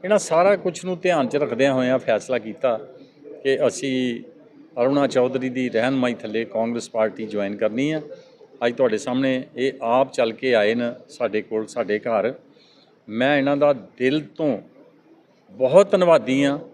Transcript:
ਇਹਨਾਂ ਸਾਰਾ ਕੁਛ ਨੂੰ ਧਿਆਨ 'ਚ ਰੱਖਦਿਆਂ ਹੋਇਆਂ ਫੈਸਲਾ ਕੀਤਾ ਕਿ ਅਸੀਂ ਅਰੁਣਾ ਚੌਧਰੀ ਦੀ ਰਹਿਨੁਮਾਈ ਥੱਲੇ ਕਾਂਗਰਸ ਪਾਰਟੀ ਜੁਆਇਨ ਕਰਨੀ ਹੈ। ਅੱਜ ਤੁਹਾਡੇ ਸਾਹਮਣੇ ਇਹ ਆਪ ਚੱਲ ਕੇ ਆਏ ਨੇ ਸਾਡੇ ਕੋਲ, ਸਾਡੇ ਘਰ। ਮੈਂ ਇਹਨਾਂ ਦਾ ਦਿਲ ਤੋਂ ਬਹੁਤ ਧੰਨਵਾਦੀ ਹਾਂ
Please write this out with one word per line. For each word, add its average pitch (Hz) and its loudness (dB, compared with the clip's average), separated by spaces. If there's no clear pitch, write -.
ਇਹਨਾਂ 196 2
ਸਾਰਾ 185 4
ਕੁਛ 180 -6
ਨੂੰ 180 -6
ਧਿਆਨ 160 2
'ਚ 143 -6
ਰੱਖਦਿਆਂ 135 2
ਹੋਇਆਂ 127 2
ਫੈਸਲਾ 123 -2
ਕੀਤਾ 110 -2
ਕਿ 135 0
ਅਸੀਂ 127 -2
ਅਰੁਣਾ 139 2
ਚੌਧਰੀ 127 0
ਦੀ 127 -4
ਰਹਿਨੁਮਾਈ 123 0
ਥੱਲੇ 110 -6
ਕਾਂਗਰਸ 117 -4
ਪਾਰਟੀ 110 -2
ਜੁਆਇਨ 101 -4
ਕਰਨੀ 123 -2
ਹੈ। 156 -4
ਅੱਜ 120 0
ਤੁਹਾਡੇ 120 0
ਸਾਹਮਣੇ 131 -2
ਇਹ 127 -2
ਆਪ 120 2
ਚੱਲ 117 0
ਕੇ 127 -2
ਆਏ 107 4
ਨੇ 120 -2
ਸਾਡੇ 107 -4
ਕੋਲ, 110 -6
ਸਾਡੇ 107 -4
ਘਰ। 110 -2
ਮੈਂ 127 2
ਇਹਨਾਂ 143 0
ਦਾ 147 2
ਦਿਲ 131 -2
ਤੋਂ 143 -2
ਬਹੁਤ 147 6
ਧੰਨਵਾਦੀ 143 4
ਹਾਂ 143 -2